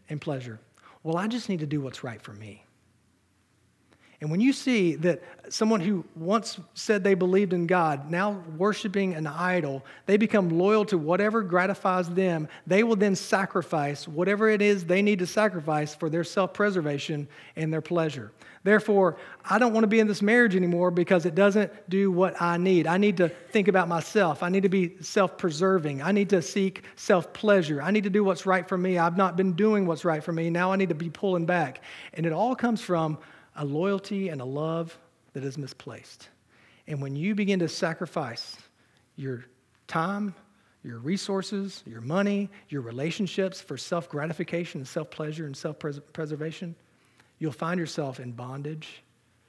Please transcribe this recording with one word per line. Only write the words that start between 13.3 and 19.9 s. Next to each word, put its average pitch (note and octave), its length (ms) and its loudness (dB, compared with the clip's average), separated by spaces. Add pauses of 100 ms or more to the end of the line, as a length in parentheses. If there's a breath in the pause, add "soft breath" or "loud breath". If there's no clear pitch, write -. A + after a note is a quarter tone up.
whatever G3 400 2
it G#3 140 4
is G3+ 240 4
they F3+ 160 4
need G#3 160 2
to F3+ 80 -2
sacrifice D#3 680 0
for E3 140 -4
their E3 160 -2
self-preservation E3 1040 -2 (280 loud breath)
and D#3+ 140 -2
their D#3+ 120 -2
pleasure. D3+ 500 -4 (300 loud breath)
Therefore, G3+ 560 4 (260 loud breath)
I G3 140 2
don't A#3 160 4
want A3+ 100 4
to G#3+ 40 6
be A3 120 4